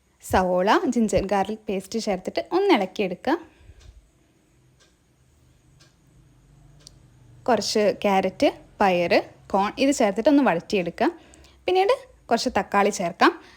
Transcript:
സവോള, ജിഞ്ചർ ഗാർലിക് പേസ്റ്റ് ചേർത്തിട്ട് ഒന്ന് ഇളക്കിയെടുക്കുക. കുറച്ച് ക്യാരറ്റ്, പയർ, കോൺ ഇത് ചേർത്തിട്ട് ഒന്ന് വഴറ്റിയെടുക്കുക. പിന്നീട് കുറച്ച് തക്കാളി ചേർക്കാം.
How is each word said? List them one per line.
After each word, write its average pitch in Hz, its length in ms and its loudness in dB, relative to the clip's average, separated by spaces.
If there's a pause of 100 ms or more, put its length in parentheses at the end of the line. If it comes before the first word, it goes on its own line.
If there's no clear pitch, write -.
(320)
സവോള, 185 380 2 (240)
ജിഞ്ചർ 202 380 0
ഗാർലിക് 202 380 -4
പേസ്റ്റ് 196 360 -6
ചേർത്തിട്ട് 202 360 -4 (160)
ഒന്ന് 403 200 2
ഇളക്കിയെടുക്കുക. 196 580 -4 (4000)
കുറച്ച് 214 360 0 (200)
ക്യാരറ്റ്, 190 460 0 (320)
പയർ, 180 320 2 (400)
കോൺ 202 160 0 (140)
ഇത് 277 160 4
ചേർത്തിട്ട് 208 340 0
ഒന്ന് 285 160 4
വഴറ്റിയെടുക്കുക. 175 600 -2 (560)
പിന്നീട് 381 280 2 (360)
കുറച്ച് 233 280 -2
തക്കാളി 202 420 0
ചേർക്കാം. 196 320 2 (260)